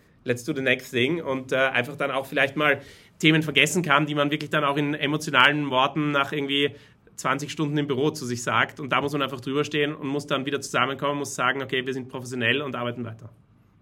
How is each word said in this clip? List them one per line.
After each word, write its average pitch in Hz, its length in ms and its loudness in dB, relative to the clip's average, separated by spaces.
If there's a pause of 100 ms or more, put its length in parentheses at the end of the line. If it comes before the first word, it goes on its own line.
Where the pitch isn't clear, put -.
(220)
let's 123 220 -2
do 156 100 -2
the 135 80 -4
next 123 300 0
thing“, 131 280 2
und, 135 300 -4
äh, 135 60 0
einfach 131 400 0
dann 139 160 -2
auch 131 140 -4
vielleicht 139 300 0
mal 147 240 2 (400)
Themen 160 220 6
vergessen 156 400 4
kann, 151 240 4
die 147 80 -2
man 143 160 2
wirklich 147 200 -4
dann 156 120 0
auch 139 140 0
in 147 180 0
emotionalen 147 760 4
Worten 143 420 2
nach 139 180 0
irgendwie 143 460 -2 (400)
zwanzig 135 340 -2
Stunden 147 260 -2
im 147 120 0
Büro 139 220 0
zu 151 140 -6
sich 120 200 -6
sagt. 120 340 2
Und 135 140 -8
da 127 80 4
muss 143 120 -2
man 143 100 0
einfach 131 180 -4
drüber 135 240 -2
stehen 147 280 -2
und - 140 -10
muss 143 220 -4
dann 135 180 -2
wieder 139 140 -4
zusammenkommen, 139 580 -2
muss 139 160 -8
sagen, 131 260 0
„Okay, 131 240 -4
wir 131 100 -4
sind 127 140 -8
professionell 123 540 -2
und 131 140 -8
arbeiten 120 280 -6
weiter.“ 110 260 -14 (520)